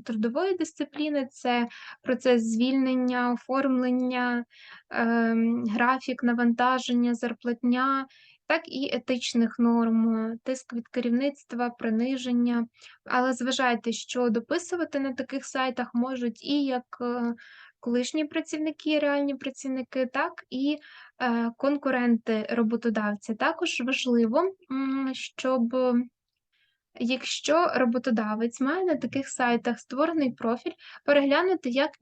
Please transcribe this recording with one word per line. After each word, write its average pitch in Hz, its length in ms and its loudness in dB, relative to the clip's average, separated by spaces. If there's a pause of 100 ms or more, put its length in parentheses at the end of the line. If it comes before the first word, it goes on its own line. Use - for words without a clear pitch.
трудової 247 520 0
дисципліни: 294 760 -4
це 240 380 0 (340)
процес 247 400 4
звільнення, 247 920 2
оформлення, 254 1120 0 (460)
ем, 233 760 2
графік 247 580 0
навантаження, 240 880 2
зарплатня, 247 920 0 (400)
так 320 200 2
і 269 260 -6
етичних 240 640 -2
норм, 226 580 4
е, 226 260 -4
тиск - 300 -6
від 233 160 -8
керівництва, 247 800 -2
приниження. 240 960 0 (380)
Але 254 280 2
зважайте, 247 600 0
що 247 380 -2
дописувати 311 680 -2
на 269 120 -2
таких 262 320 -6
сайтах 262 500 -4
можуть 240 500 -2
і 285 200 0
як, 254 360 -4
е, 240 340 -2 (460)
колишні 247 440 0
працівники, 311 720 -2
реальні 285 360 0
працівники, 262 720 -4
так 302 440 -4
і, 277 280 -2 (440)
е, 233 340 0
конкуренти 247 920 0
роботодавця. 220 840 0
Також 311 460 -2
важливо, 254 720 2 (180)
м, 269 420 -2
щоб, 254 640 -2 (1200)
якщо 254 760 0
роботодавець 233 840 0
має 311 240 0
на 349 100 2
таких 269 340 -4
сайтах 240 520 0
створений 294 520 0
профіль, 240 400 -4 (320)
переглянути, 285 640 4
як 269 200 2 (120)